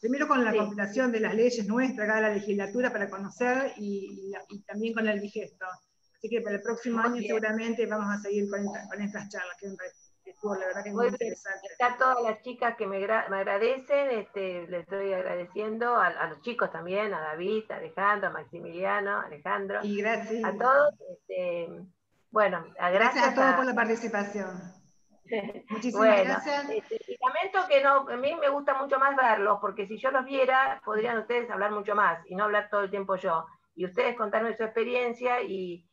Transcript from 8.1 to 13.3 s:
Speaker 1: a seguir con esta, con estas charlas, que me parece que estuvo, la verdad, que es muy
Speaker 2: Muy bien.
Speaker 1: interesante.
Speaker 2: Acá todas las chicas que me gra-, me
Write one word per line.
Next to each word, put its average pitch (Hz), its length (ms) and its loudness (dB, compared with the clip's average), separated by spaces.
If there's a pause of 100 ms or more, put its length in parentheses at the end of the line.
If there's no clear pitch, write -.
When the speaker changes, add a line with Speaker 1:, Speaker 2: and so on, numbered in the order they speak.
Speaker 1:
a 202 40 -4
seguir 202 320 -2
con 202 140 -4
esta, - 240 -6
con 196 140 -8
estas 202 280 -6
charlas, 180 280 -8
que 196 100 -12
me 190 80 -14
parece 180 200 -14 (260)
que - 80 -20
estuvo, 202 240 -4
la 190 120 -4
verdad, 190 160 -4
que 202 80 -8
es 202 40 -8
muy 240 140 2
Speaker 2:
Muy - 100 -2
bien. 226 140 -2
Speaker 1:
interesante. - 360 -10 (120)
Speaker 2:
Acá 240 180 2
todas 254 240 4
las 220 200 -2
chicas 240 340 -2
que 208 100 -4
me 196 140 -4
gra-, 214 280 0
me 196 100 -2